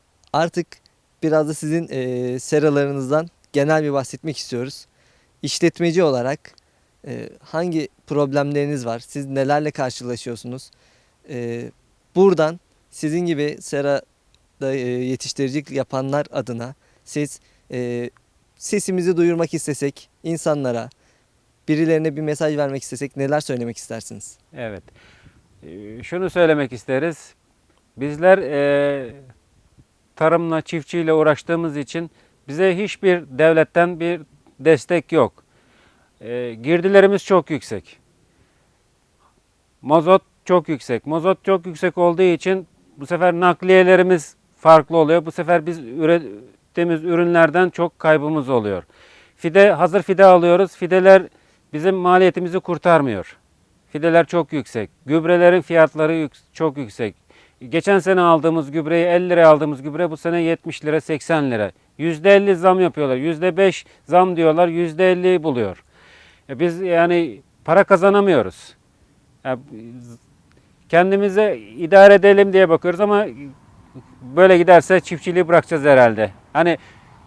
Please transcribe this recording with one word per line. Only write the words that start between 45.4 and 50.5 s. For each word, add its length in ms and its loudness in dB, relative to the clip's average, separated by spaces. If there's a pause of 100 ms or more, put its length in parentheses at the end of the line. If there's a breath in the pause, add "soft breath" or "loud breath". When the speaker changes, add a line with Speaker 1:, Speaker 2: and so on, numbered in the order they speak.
Speaker 2:
biz 140 -8
ürettiğimiz 1200 -4
ürünlerden 640 2
çok 300 -6
kaybımız 500 0
oluyor. 340 -2 (520 soft breath)
Fide, 360 4
hazır 300 0
fide 240 4
alıyoruz. 500 6